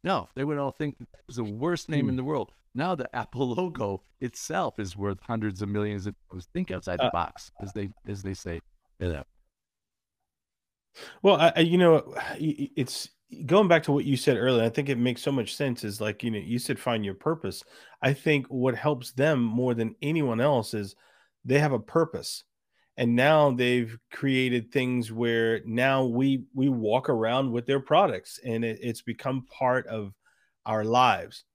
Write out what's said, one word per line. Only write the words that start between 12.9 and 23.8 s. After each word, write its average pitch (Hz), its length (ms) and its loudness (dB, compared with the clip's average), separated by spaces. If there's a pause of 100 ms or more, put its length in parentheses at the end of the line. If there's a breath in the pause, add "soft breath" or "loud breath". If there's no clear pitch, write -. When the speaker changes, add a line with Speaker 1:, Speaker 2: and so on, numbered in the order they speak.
Speaker 2:
going 190 220 4
back 165 160 6
to 156 80 0
what 139 140 2
you 139 120 2
said 127 200 2
earlier. 117 260 4
I 117 60 2
think 139 200 -2
it 123 80 0
makes 120 240 0
so 143 100 -2
much 123 240 -2
sense 131 280 -4
is, 104 160 -8
like, 107 240 -4
you 117 80 -2
know, 107 80 -4
you 110 200 -4
said, 127 200 -4
"Find 113 240 -2
your 98 120 -6
purpose." 156 480 -4 (380 loud breath)
I 143 120 2
think 143 340 0
what 127 280 -2
helps 127 360 -2
them 135 320 2
more 120 300 0
than 113 280 -2
anyone 143 380 0
else 127 340 2
is 104 220 -6 (480 soft breath)
they 135 160 4
have 147 140 2
a 113 60 0
purpose. - 640 -2 (540)
And 120 180 2
now 147 360 6
they've 123 460 0 (140)